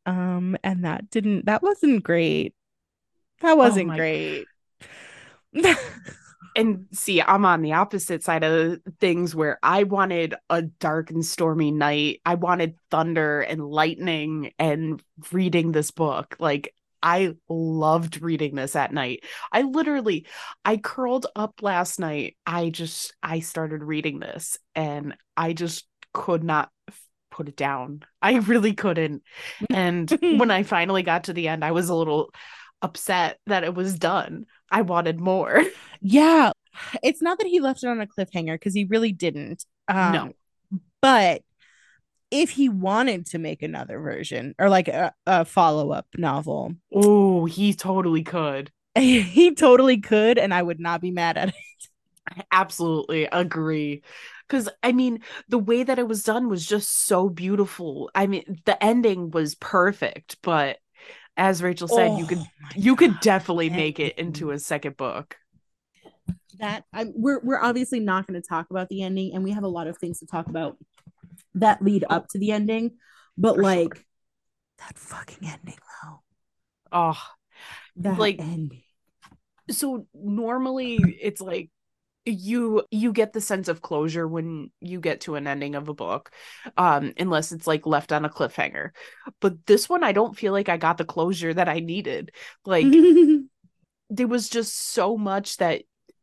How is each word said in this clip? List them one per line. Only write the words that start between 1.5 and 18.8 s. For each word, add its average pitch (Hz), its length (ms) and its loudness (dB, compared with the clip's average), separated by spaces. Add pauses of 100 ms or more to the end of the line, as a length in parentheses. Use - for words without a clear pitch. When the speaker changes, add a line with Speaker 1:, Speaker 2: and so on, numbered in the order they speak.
Speaker 1:
wasn't 311 400 2
great. 165 500 0 (880)
That 330 120 4
Speaker 2:
Oh 320 40 8
Speaker 1:
wasn't 214 300 6
Speaker 2:
my 160 100 -2
Speaker 1:
great. 156 480 -4 (1080)
<laughs> 330 120 2 (920)
Speaker 2:
And 214 380 2
see, 190 260 0
I'm 196 260 4
on 170 180 4
the 151 100 -2
opposite 180 500 -2
side 165 200 0
of 165 360 0 (200)
things 175 340 0
where 156 300 -2
I 196 220 4
wanted 185 500 0 (160)
a 170 100 0
dark 160 480 -4
and 165 160 -4
stormy 160 460 0
night. 147 560 0
I 175 80 2
wanted 170 400 0 (160)
thunder 160 500 0
and 151 240 -6
lightning 156 920 -4
and 156 420 -2 (300)
reading 170 400 0
this 156 180 0
book. 135 480 -4
Like, 143 380 -4 (260)
I 175 320 2 (160)
loved 160 720 0
reading 156 320 -4
this 135 220 -6
at 143 180 -2